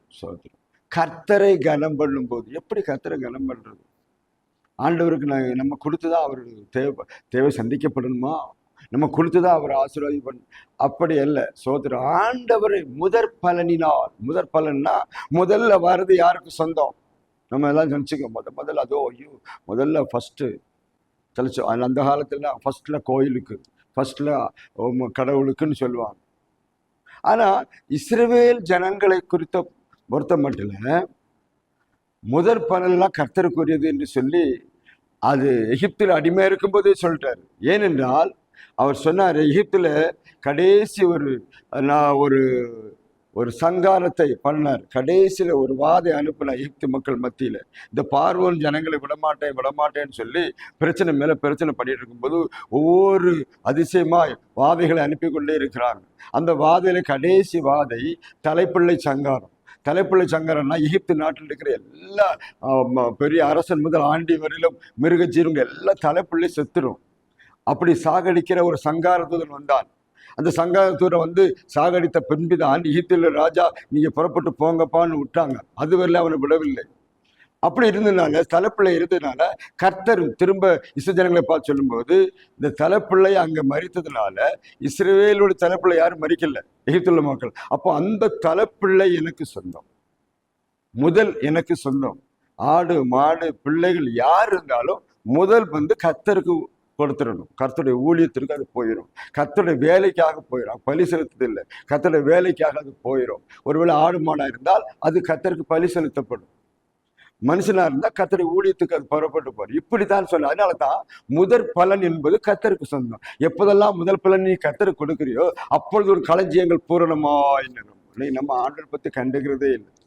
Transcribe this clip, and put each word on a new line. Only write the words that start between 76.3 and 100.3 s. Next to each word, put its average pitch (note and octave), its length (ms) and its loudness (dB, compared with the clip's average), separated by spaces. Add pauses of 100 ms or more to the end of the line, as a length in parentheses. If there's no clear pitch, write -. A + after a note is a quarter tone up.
விடவில்லை. C#3+ 440 0 (800)
அப்படி A#3 260 2
இருந்ததுனால, F#3 520 2 (120)
தலைப்பிள்ளை F#3+ 440 2
இருந்ததுனால, D3+ 440 -2 (360)
கர்த்தர் F#3+ 460 0 (180)
திரும்ப F#3+ 260 2 (320)
இஸ்ரவேல் E3 200 -4
ஜனங்களை F3 280 4
பார்த்து D#3 240 0
சொல்லும்போது, C3+ 440 0 (400)
இந்த C#3+ 140 -4 (100)
தலைப்பிள்ளை F#3+ 560 4
அங்க D#3+ 360 0
மரித்ததுனால D3 640 -4 (500)
இஸ்ரவேலோட G3 760 4
தலைப்பிள்ளை F3 360 2
யாரும் E3 240 0
மரிக்கல, D3+ 380 -2 (240)
எகிப்துள்ள F3 420 2
மக்கள். C3 260 -6 (160)
அப்போ C3+ 260 -2
அந்த G3+ 360 0 (140)
தலைப்பிள்ளை F#3+ 720 2
எனக்கு D#3+ 400 -6
சொந்தம், F2+ 320 -16 (1080)
முதல் E3+ 380 2 (160)
எனக்கு E3 280 0
சொந்தம். C3+ 420 -4 (400)
ஆடு, E3 460 2
மாடு, D3+ 440 0 (160)
பிள்ளைகள் E3 440 0 (140)
யார் F#3+ 300 4
இருந்தாலும் C#3 500 -2 (280)
முதல் G3 440 4
வந்து D3+ 300 0
கர்த்தருக்கு F3+ 500 0 (440)
கொடுத்துடணும். C3+ 520 -4 (100)
கர்த்தருடைய C3 460 -2
ஊழியத்திற்கு D3+ 500 0
அது C3+ 180 -8
போயிடும், A2+ 360 -4 (280)
கர்த்தருடைய D3+ 400 0
வேலைக்காக E3 720 2